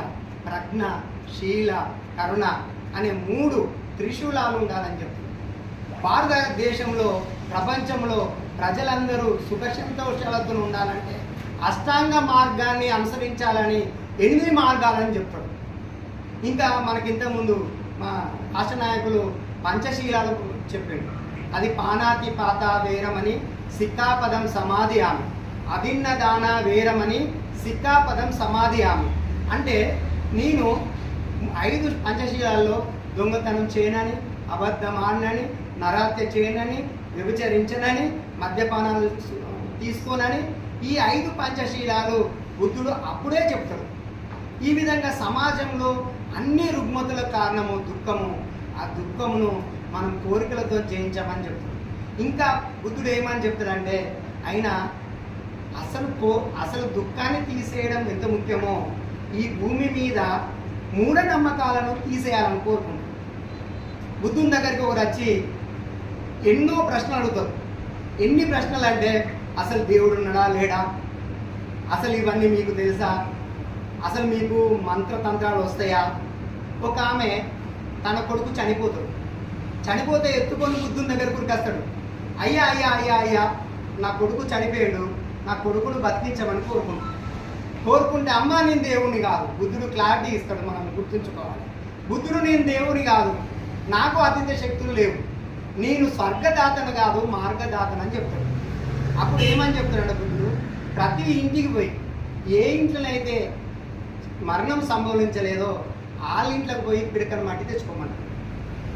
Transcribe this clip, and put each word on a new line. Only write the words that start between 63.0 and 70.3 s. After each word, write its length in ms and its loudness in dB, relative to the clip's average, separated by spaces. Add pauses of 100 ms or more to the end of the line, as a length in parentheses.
బుద్ధుని 300 2
దగ్గరికి 300 2
ఒకరు 180 2
వచ్చి 480 2 (1000)
ఎన్నో 440 6
ప్రశ్నలు 240 0
అడుగుతారు. 380 0 (720)
ఎన్ని 220 6
ప్రశ్నలు 400 0
అంటే, 540 2 (200)
"అసలు 240 0
దేవుడు 300 8
ఉన్నాడా 340 2